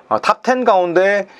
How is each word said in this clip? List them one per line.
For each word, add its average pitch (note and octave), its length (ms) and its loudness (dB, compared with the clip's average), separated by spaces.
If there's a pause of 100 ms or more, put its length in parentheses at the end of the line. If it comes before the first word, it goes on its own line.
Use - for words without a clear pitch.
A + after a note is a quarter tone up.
아, G#2+ 80 -2
탑 - 240 -2
텐 B3+ 220 -2
가운데, F#3+ 640 0 (120)